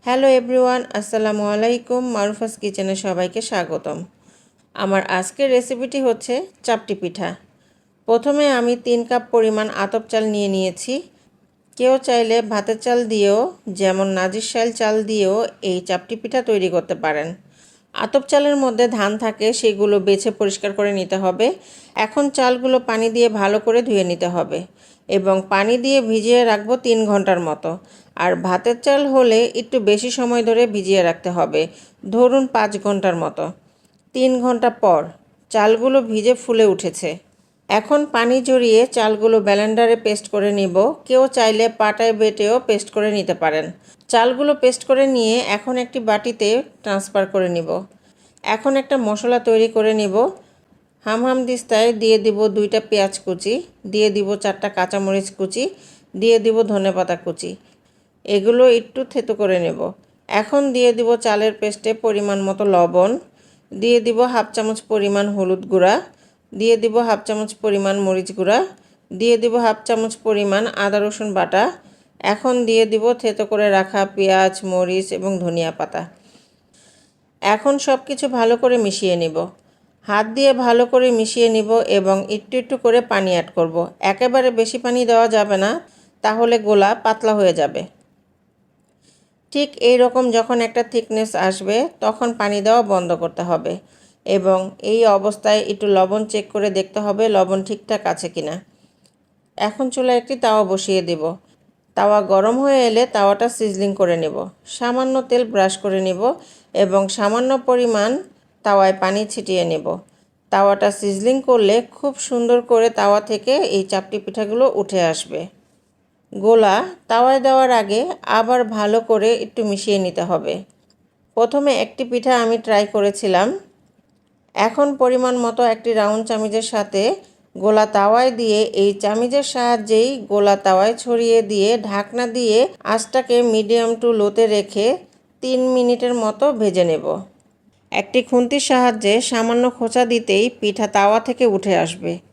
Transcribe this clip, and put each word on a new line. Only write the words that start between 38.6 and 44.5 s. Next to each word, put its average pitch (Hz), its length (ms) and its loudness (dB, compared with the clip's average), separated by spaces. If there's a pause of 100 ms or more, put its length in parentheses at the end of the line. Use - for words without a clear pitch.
চালগুলো 220 420 2
ব্লেন্ডারে 214 680 2
পেস্ট 208 280 -4
করে 202 180 0
নিব। 196 240 0 (300)
কেউ 254 220 4
চাইলে 226 380 2 (120)
পাটায় 220 360 0
বেটেও 214 420 0 (120)
পেস্ট 208 220 -2
করে 208 220 -2
নিতে 196 220 -2
পারেন। 156 320 -2 (420)
চালগুলো 247 440 2 (100)